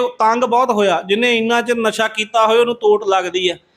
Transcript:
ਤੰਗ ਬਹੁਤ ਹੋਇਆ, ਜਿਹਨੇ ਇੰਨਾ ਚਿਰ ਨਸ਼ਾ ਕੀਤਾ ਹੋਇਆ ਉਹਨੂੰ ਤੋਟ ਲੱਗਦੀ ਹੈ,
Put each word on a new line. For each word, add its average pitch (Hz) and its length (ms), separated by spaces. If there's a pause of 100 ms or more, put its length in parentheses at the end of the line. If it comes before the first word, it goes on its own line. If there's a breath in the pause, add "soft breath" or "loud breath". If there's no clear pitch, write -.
(200)
ਤੰਗ 226 240
ਬਹੁਤ 240 260
ਹੋਇਆ, 196 380
ਜਿਹਨੇ 233 300
ਇੰਨਾ 233 240
ਚਿਰ 233 160
ਨਸ਼ਾ 220 300
ਕੀਤਾ 214 400
ਹੋਇਆ 220 120
ਉਹਨੂੰ 240 160
ਤੋਟ 208 320
ਲੱਗਦੀ 185 420
ਹੈ, 170 100 (180 soft breath)